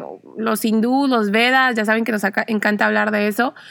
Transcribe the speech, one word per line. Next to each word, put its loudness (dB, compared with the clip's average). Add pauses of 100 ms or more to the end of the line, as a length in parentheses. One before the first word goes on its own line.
(380)
los -2
hindú, 2
los 0
Vedas, 2
ya -2
saben 0
que -2
nos -2
aca-, -2
encanta 0
hablar 0
de 0
eso, -2 (180)